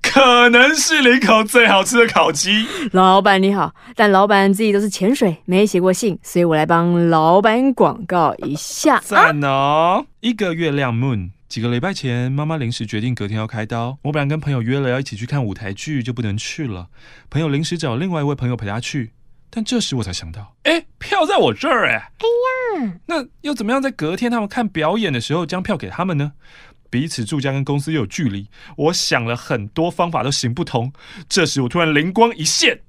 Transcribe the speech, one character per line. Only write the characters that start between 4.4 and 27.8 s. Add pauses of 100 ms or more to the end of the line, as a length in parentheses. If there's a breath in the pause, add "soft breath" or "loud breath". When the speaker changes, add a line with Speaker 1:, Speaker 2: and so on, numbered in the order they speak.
Speaker 2:
自
己
都
是
潜
水，
没
写
过
信，
所
以
我
来
帮
老
板
广
告
一
下
啊。
Speaker 1:
赞
哦。 (160)
一
个
月
亮
moon。 (160)
几
个
礼
拜
前，
妈
妈
临
时
决
定
隔
天
要
开
刀。
我
本
来
跟
朋
友
约
了
要
一
起
去
看
舞
台
剧，
就
不
能
去
了。 (420 soft breath)
朋
友
临
时
找
另
外
一
位
朋
友
陪
他
去， (380)
但
这
时
我
才
想
到， (100)
哎， (140)
票
在
我
这
儿
哎。
Speaker 2:
哎
呀。 (140)
Speaker 1:
那 (160)
又
怎
么
样
在
隔
天
他
们
看
表
演
的
时
候
将
票
给
他
们
呢？ (580 soft breath)
彼
此
住
家
跟
公
司